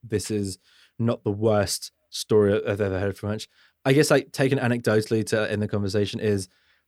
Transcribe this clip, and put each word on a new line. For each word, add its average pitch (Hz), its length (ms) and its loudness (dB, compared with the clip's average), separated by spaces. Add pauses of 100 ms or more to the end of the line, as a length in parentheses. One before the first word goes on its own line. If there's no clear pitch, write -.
this 107 260 -4
is 101 300 -4 (400)
not 117 240 -2
the 107 80 -2
worst 104 600 0 (200)
story 104 420 2
I've 107 280 -2
ever 95 180 -2
heard 98 180 -4
from 104 120 -6
Munch. 107 180 -6 (380)
I 135 80 4
guess, 147 180 4
like, 143 200 2
taken 135 280 0
anecdotally 117 680 0
to 107 240 0
in 104 100 -2
the 104 60 -2
conversation 101 520 -2
is, 101 280 0 (400)